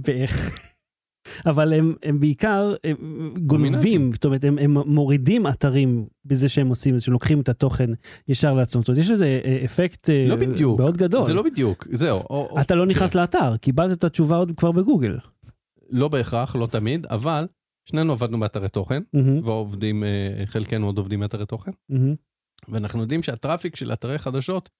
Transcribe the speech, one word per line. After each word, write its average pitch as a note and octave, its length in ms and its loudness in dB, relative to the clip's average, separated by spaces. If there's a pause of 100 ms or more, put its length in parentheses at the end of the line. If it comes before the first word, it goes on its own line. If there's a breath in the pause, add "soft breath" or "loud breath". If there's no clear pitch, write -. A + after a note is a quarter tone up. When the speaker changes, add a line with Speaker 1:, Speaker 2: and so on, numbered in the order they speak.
Speaker 1:
בערך. - 600 -4 (760 loud breath)
אבל D#3 280 2
הם, D#3+ 200 2 (100)
הם D3 160 0
בעיקר, G3+ 540 2 (100)
הם D#3 140 -4
גונבים, D#3+ 500 -10
Speaker 2:
דומיננטים. D3 680 2
Speaker 1:
זאת A2+ 120 -2
אומרת, C3+ 180 2
הם, C#3+ 140 2
הם C#3+ 280 4
מורידים D3 600 4
אתרים B2+ 580 2 (200)
בזה C3+ 240 2
שהם C#3 180 2
עושים, B2+ 320 2
שהם B2 140 0
לוקחים D3 280 2
את B2+ 80 -2
התוכן B2+ 400 0 (380 loud breath)
ישר C#3+ 260 2
לעצמם. B2+ 280 2
זאת A2 60 0
אומרת, B2+ 120 2
יש E3+ 120 2
לזה, D3+ 340 2
אה, C3 200 0
אפקט, - 440 -2
אה, C#3 200 4
Speaker 2:
לא B2+ 60 2
בדיוק. B2+ 440 0
Speaker 1:
מאוד D#3+ 180 2
גדול. F#3 280 2
Speaker 2:
זה C3+ 80 0
לא G3 80 2
בדיוק, D3 520 -2
זהו. B2+ 240 0
או, F#2 60 -4 (280)
או, D3 100 0
Speaker 1:
אתה F3+ 140 2
לא F3+ 100 4
נכנס F#3 280 2
Speaker 2:
כן. F3+ 60 2
Speaker 1:
לאתר, E3+ 380 2
קיבלת D#3 400 2
את - 60 0
התשובה E3 320 2
עוד F3 220 0
כבר E3+ 140 2
בגוגל. E3+ 460 2 (720)
Speaker 2:
לא C3 180 2
בהכרח, B2 480 -2
לא A#2 120 0
תמיד, A#2 380 -2
אבל D3+ 420 -4 (420)
שנינו D#3 240 0
עבדנו A#2 260 -2
באתרי G2+ 300 -2
תוכן, B2+ 340 -4 (100)
Speaker 1:
מהמם. C3+ 340 2
Speaker 2:
ועובדים, G#2 560 -2
אה, G#2 60 -2 (360)
חלקנו G#2+ 400 -4
עוד G2+ 120 -2
עובדים G2+ 220 -4
באתרי G#2 260 -6
תוכן, G#2 260 -10 (180)
Speaker 1:
מהמם. C3+ 260 0 (540)
Speaker 2:
ואנחנו A2 320 -6
יודעים C#3 220 -4
שהטראפיק D#3 520 -6
של A#2 180 -8
אתרי B2 240 -6
חדשות C3+ 520 -6 (100)